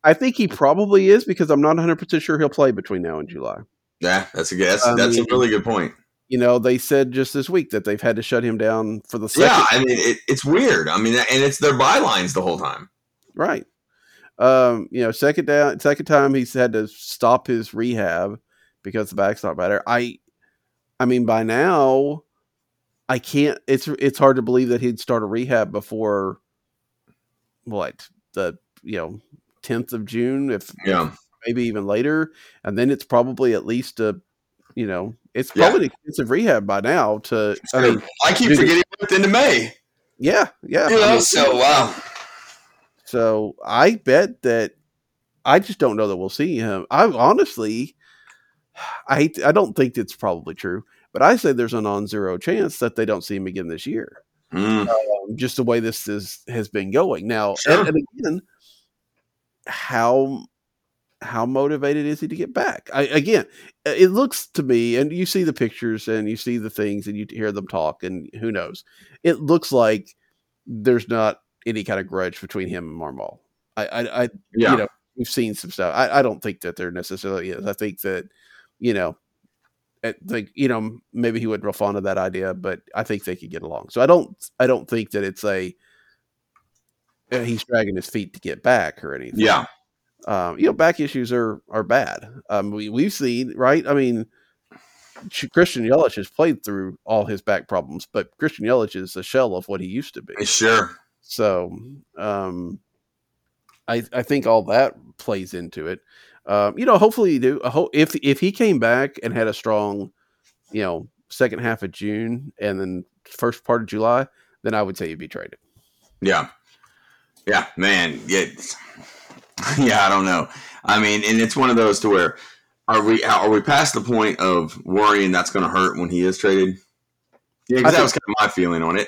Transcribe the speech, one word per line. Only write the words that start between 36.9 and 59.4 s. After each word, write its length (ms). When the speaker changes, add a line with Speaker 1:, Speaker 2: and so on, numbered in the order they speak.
Speaker 1:
to, 380
I 80
Speaker 2:
Sure. 20
Speaker 1:
mean, 60
Speaker 2:
I 80
keep 160
Speaker 1:
do 80
the 60
Speaker 2:
forgetting 200
it's 120
into 160
May. 440
Speaker 1:
Yeah, 300
yeah. 240
Speaker 2:
You 80
Speaker 1:
I 20
Speaker 2:
know, 120
Speaker 1:
mean, 100
Speaker 2:
so, 340
wow. 380
Speaker 1:
so 580
I 320
bet 460
that, 300
I 140
just 200
don't 180
know 120
that 80
we'll 120
see 280
him. 340
I 160
honestly, 920
I 80
hate, 280
I 80
don't 220
think 220
it's 200
probably 380
true, 300
but 100
I 140
say 160
there's 220
a 60
non-zero 580
chance 420
that 160
they 100
don't 180
see 120
him 100
again 220
this 180
year. 360
Speaker 2:
Mm. 360
Speaker 1:
Um, 480
just 200
the 80
way 160
this 280
is, 400
has 200
been 220
going. 360
Now, 300
Speaker 2:
Sure. 240
Speaker 1:
and, 80
and 180
again, 240